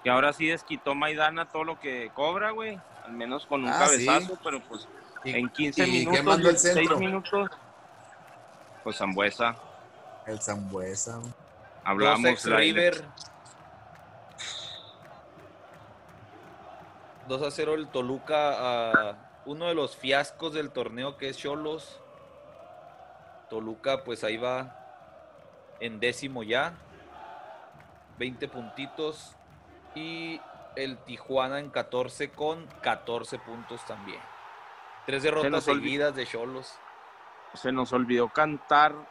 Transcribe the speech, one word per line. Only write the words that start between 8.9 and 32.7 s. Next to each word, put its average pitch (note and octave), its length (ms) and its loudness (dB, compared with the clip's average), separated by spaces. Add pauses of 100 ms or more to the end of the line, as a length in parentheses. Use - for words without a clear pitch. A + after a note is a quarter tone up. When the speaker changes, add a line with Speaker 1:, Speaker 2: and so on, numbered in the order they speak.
Speaker 1:
Zambuesa. G2+ 580 2 (680)
Speaker 2:
El A2 160 -6
Zambuesa, G2 760 -4
güey. A#2 160 -12 (500)
Speaker 1:
Hablamos, G#2 400 4
Speaker 3:
Dos - 80 6
ex - 140 -2
Speaker 1:
Lainez. D#3+ 500 4
Speaker 3:
River. D3+ 100 -10 (4000)
Dos C3 140 -2
a D3 100 0
cero D3+ 220 0
el D#3 140 -2
Toluca B2+ 1000 0 (200)
a G#2 60 -8 (300)
uno D#3 220 -6
de E3+ 80 2
los C#3+ 200 -2
fiascos C#3+ 580 0
del D3+ 180 -4
torneo B2 460 -6
que C3+ 120 -6
es C3 80 -10
Xolos. D3+ 640 -6 (1500)
Toluca, A2+ 540 -4
pues A#2 200 -6
ahí A2 140 0
va B2+ 380 -4 (1040)
en A2 200 -8
décimo B2 440 -4
ya. C3 300 -2 (1400)
Veinte B2+ 300 -6
puntitos. C3+ 880 -10 (600)
Y E3 460 -8 (340)
el C3+ 220 -6
Tijuana C3 640 -2
en C#3+ 100 -10
catorce B2+ 640 -4
con D#3+ 340 -4 (160)